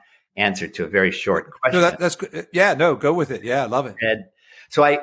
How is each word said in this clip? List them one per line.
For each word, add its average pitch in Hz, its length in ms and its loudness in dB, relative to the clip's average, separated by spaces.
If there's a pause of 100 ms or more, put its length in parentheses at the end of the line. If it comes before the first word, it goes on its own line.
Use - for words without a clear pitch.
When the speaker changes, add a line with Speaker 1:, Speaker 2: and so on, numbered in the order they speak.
(380)
Speaker 1:
answer 101 280 -2
to - 200 -8
a - 20 -6
very 95 240 2
short 87 360 -4
Speaker 2:
No, - 40 -20 (100)
Speaker 1:
question. 131 200 2
Speaker 2:
that, 170 180 2
that's 170 160 -2
good. - 380 -10
Yeah, 185 200 4
no, 151 220 2
go 147 180 0
with 147 180 -2
it. 104 120 -8
Yeah, 127 200 -2
I - 20 -4
love 127 200 -2
it. 101 160 -14
Speaker 1:
And 110 220 -2 (460)
so 147 120 2
I, 147 220 4